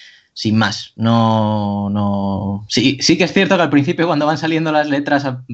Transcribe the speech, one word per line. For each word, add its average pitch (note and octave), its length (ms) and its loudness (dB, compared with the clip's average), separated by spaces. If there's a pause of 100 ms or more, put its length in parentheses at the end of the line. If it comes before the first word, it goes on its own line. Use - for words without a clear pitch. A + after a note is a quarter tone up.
(340)
sin G#2+ 240 0
más, G#2 380 -2
no, G#2+ 920 0
no. G2+ 800 -2
Sí, C3+ 320 2
sí D#3+ 160 2
que F3+ 80 2
es - 80 -2
cierto G3 240 2
que F3 60 2
al D3+ 60 0
principio D3 380 0
cuando D3+ 180 0
van D3+ 120 0
saliendo D#3+ 340 -2
las D3+ 160 2
letras C#3+ 380 0
a, B2+ 180 -6 (100)